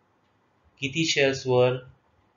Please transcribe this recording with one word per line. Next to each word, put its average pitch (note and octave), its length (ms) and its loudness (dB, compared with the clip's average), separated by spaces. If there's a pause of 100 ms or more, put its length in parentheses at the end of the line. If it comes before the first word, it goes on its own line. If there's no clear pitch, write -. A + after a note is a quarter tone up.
(800)
किती C#3+ 240 -4
शेअर्सवर? C3 720 0 (600)